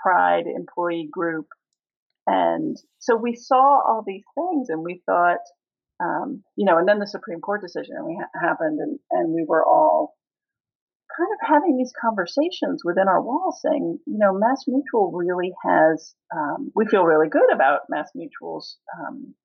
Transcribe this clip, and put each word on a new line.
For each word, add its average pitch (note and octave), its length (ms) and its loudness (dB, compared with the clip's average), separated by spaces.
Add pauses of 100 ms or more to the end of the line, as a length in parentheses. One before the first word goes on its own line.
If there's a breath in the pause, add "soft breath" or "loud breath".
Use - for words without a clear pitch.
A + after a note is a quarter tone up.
Pride F3+ 460 2
employee E3+ 640 -6
group. E3 360 -4 (800)
And E3+ 520 0 (220)
so A#3+ 160 0
we A#3 200 -2
saw - 200 -2
all C4 500 4
these G3 180 -10 (100)
things D#4+ 360 -4
and D#3+ 140 -4
we F3 220 -10
thought, F3 340 2 (640)
um, - 400 -6 (120)
you G3+ 100 0
know, F3 120 6
and F3+ 100 2
then G#3 120 4
the G#3 80 -4
Supreme E3+ 340 -12
Court G3+ 200 -6
decision E3+ 340 -10 (100)
we - 140 -8
ha-, - 280 -12
happened D#3 320 -2
and, - 200 -6 (120)
and E3 220 0
we E3 140 -2
were D#3+ 180 2
all - 500 4 (1000)
kind F4+ 160 0
of - 160 -6
having D4+ 280 2
these B3+ 220 -4
conversations A#3 840 -2
within F#3+ 220 0
our F#3 140 4
walls D#4 440 -4
saying, E3+ 400 -2
you G#3+ 140 -6
know, G3 140 4
MassMutual A#3 800 0
really F3+ 380 -2 (140)
has, D#3+ 480 2 (220)
um, D3 400 -6
we A3 100 0
feel G#3 200 4
really D#3+ 220 6
good G4+ 240 4
about C#3+ 300 4 (100)
MassMutual's, E3 840 -10 (220)
um, - 340 -14 (120)